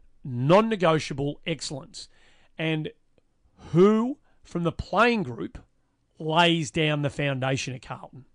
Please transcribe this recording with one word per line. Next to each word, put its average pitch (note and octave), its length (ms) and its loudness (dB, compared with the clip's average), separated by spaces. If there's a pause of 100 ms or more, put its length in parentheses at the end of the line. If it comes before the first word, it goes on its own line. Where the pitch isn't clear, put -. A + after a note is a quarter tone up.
(260)
non-negotiable D#3+ 1200 2
excellence. - 640 -10 (480)
And D#3+ 340 -4 (800)
who A3 460 4 (260)
from F3 200 -8
the E3 100 -2
playing A3 500 0
group A#2+ 340 -10 (600)
lays E3 520 2
down D3+ 300 0
the C#3+ 80 0
foundation C3+ 640 -4
at A2 80 -14
Carlton? - 540 -16